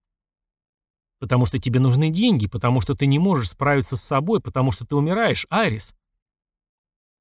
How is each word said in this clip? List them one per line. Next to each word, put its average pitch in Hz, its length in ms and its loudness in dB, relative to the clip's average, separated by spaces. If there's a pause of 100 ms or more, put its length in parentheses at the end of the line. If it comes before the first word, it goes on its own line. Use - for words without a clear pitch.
(1200)
«Потому 123 280 0
что 131 120 -2
тебе 127 220 0
нужны 135 300 4
деньги, 170 360 2
потому 123 340 0
что 135 140 -2
ты 139 120 0
не 139 120 4
можешь 160 320 0
справиться 139 460 -2
с - 60 -6
собой, 156 380 -2
потому 131 300 -2
что 107 160 -6
ты 143 100 -4
умираешь, 156 540 0
Айрис». 160 440 -2 (1300)